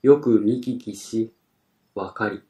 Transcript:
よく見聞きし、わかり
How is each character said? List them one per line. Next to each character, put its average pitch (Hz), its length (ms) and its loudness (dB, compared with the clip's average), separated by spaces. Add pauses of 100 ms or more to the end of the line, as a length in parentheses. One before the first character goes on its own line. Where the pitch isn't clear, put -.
よ 143 160 8
く 117 220 2
見 117 220 0
聞 123 160 -6
き 104 160 -12
し、 113 380 -6 (640)
わ 95 180 -8
か 107 160 -4
り 98 220 -10